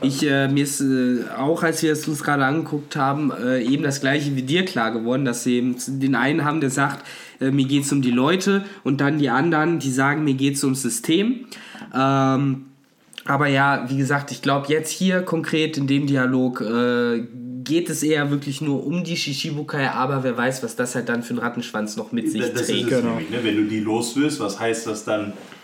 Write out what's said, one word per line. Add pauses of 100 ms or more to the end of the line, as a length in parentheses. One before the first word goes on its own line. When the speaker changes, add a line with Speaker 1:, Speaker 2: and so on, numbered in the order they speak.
Speaker 1:
hast. (180)
Speaker 2:
Ich,
äh,
mir
ist,
äh, (200)
auch,
als
wir
es
uns
gerade
angeguckt
haben,
äh,
eben
das
Gleiche
wie
dir
klar
geworden,
dass
sie
eben
z-,
den
einen
haben,
der
sagt, (340)
äh,
„Mir
geht's
um
die
Leute“, (180)
und
dann
die
anderen,
die
sagen,
„Mir
geht's
ums
System.“ (500)
Ähm, (580)
aber
ja,
wie
gesagt,
ich
glaub,
jetzt
hier
konkret
in
dem
Dialog,
äh, (420)
geht
es
eher
wirklich
nur
um
die
Shishibukai,
aber
wer
weiß,
was
das
halt
dann
für
einen
Rattenschwanz
noch
mit
sich
Speaker 1:
Das,
das
ist
Speaker 2:
trägt.
Speaker 1:
es
Speaker 3:
Genau.
Speaker 1:
nämlich,
ne?
Wenn
du
die
los
wirst,
was
heißt
das
dann (320)